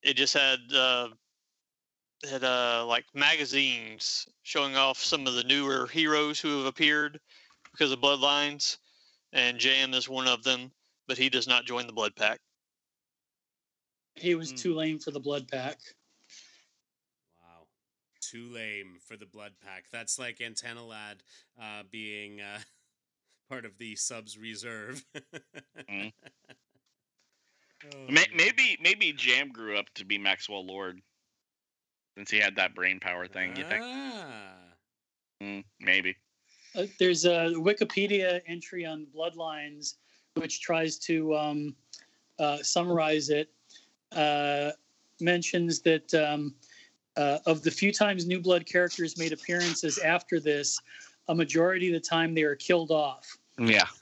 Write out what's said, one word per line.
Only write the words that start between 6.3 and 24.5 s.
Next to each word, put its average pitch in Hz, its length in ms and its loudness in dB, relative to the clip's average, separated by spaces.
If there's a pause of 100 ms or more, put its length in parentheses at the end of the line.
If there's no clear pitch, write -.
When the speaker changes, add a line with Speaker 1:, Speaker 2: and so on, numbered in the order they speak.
Speaker 1:
who 147 200 -2
have 135 80 -2
appeared 151 520 0 (520)
because 143 200 2
of 127 80 -2
Bloodlines, 143 760 2 (560)
and 123 260 2
Jam 135 340 2
is 127 140 -2
one 131 200 -2
of 117 160 0
them, 127 280 -2 (360)
but 127 100 -4
he 131 100 2
does 127 200 0
not 123 180 2
join 123 220 -4
the 117 60 -14
Blood 107 220 -2
Pack. 110 240 0 (1800)
Speaker 2:
He 175 200 0
was 165 160 -6
Speaker 3:
Hmm. 131 60 -12
Speaker 2:
too 165 180 -2
lame 156 240 -2
for 151 120 -8
the 143 80 -6
Blood 143 300 -4
Pack. 131 300 -6 (1600)
Speaker 4:
Wow. 85 260 -20 (540)
Too 117 320 -14
lame 104 520 -12
for 113 120 -20
the 107 80 -20
Blood 104 280 -20 (120)
Pack. 92 260 -20
That's 117 280 -8
like 120 220 -10
Antenna 117 440 -12
Lad, 107 380 -18 (380)
uh, 104 300 -14
being, 104 500 -12
uh, 101 180 -12 (440)
<laughs> - 460 -20
part 123 160 -12
of 98 120 -20
the 110 180 -12
Subs 107 420 -8
Reserve. 113 720 -14